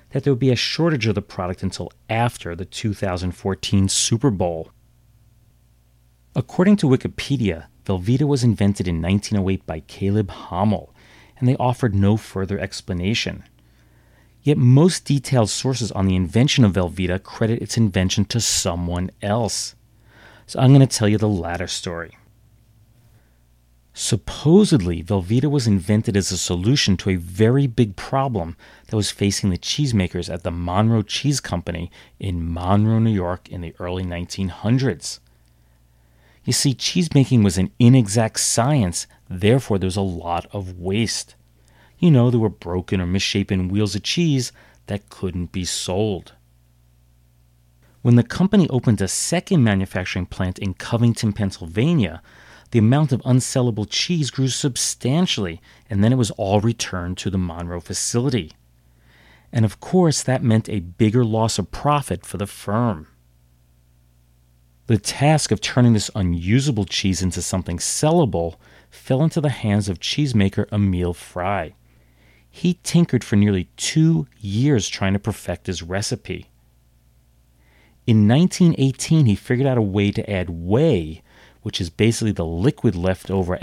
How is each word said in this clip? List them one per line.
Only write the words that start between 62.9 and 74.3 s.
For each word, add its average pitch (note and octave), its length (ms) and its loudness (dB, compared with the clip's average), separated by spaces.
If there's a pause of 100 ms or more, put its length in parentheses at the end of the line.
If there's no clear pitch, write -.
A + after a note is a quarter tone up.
The A2+ 100 4
task - 540 0
of G#2 100 0
turning B2 320 4
this G#2+ 220 0
unusable G#2 720 0
cheese F#2+ 360 -2
into F2+ 220 -4
something F2+ 340 -4
sellable E2+ 800 0 (340)
fell - 340 -2
into E3 160 0
the D3 100 0
hands G#2 380 0
of F#2 120 -4
cheesemaker G#2+ 720 0
Emil F2+ 420 0
Frey. F2+ 640 -6 (720)
He - 320 -2
tinkered D#3+ 420 2
for - 120 -2
nearly G2+ 420 2
two D#3+ 480 0 (140)